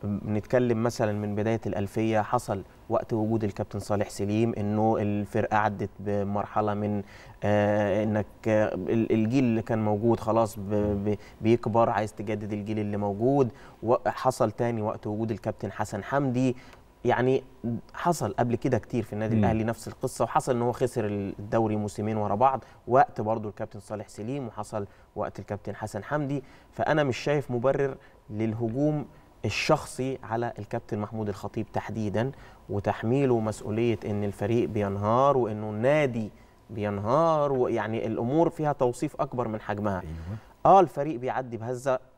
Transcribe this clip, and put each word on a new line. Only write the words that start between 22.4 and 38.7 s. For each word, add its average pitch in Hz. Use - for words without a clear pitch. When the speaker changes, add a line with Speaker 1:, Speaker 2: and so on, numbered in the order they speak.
Speaker 1:
وقت 123
برضو 110
الكابتن 107
صالح 104
سليم، 123
وحصل 104
وقت -
الكابتن 98
حسن 107
حمدي. 143
فأنا 147
مش 127
شايف 147
مبرر 135
للهجوم 113
الشخصي 131
على 117
الكابتن 117
محمود 104
الخطيب 104
تحديدًا، 107
وتحميله 113
مسؤولية 107
إن 104
الفريق 104
بينهار 107
وإنه 107
النادي 120
بينهار، 127
ويعني 113
الأمور 127
فيها 151